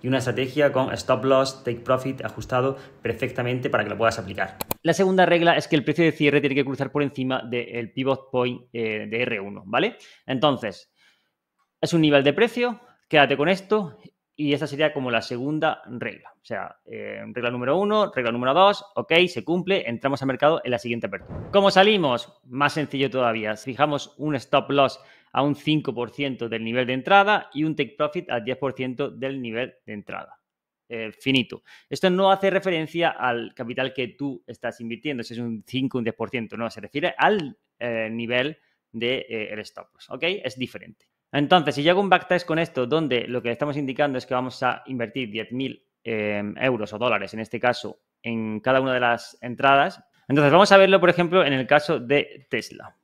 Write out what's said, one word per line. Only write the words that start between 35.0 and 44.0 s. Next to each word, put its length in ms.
si 140
es 40
un 280
cinco, 320
un 60
diez 100
por 160
ciento, 260
no, 140
se 100
refiere 340
al, 420
eh, 320
nivel 480
de, 380
eh, 220
el 80
stop 340
loss, 160
¿ok? 140
Es 140
diferente. 480
Entonces, 420
si 60
yo 100
hago 100
un 80
backtest 360
con 140
esto, 260
donde 400
lo 160
que 100
estamos 260
indicando 400